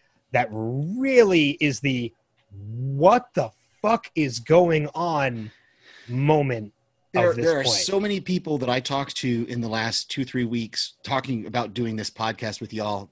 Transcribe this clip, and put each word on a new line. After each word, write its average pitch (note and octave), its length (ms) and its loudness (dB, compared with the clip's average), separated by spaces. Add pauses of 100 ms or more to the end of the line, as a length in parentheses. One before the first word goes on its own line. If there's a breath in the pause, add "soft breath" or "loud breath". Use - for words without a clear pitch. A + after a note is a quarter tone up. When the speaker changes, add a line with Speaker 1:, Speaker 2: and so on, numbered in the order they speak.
(320)
Speaker 1:
that B2 200 2
really E3+ 1080 4
is D3 220 0
the B2 300 -2 (400)
"what C3+ 840 2
the B2+ 160 -2 (300)
fuck A3 340 0
is C3+ 240 -2
going D#3 560 4
on" C#3 560 -2 (580 soft breath)
moment C3 640 0 (400)
Speaker 2:
There, A#2 160 4
Speaker 1:
of A2+ 60 2
this A#2 100 -2
Speaker 2:
there D#3+ 140 4
are C3+ 40 0
Speaker 1:
point. A#2+ 120 2
Speaker 2:
so G3 240 0
many G3+ 200 0
people F3 380 -2
that B2 120 -2
I B2 100 2
talked C#3 380 -4
to A#2+ 300 0
in A#2+ 140 -6
the A2+ 80 -6
last A2 400 -4
two, C3+ 160 -6
three B2 200 -2
weeks A2+ 480 -6 (100)
talking C3 420 -4
about A2+ 300 -6
doing A2+ 200 -4
this G#2+ 140 -6
podcast A2 520 -6
with G#2+ 120 -10
y'all G#2 380 -6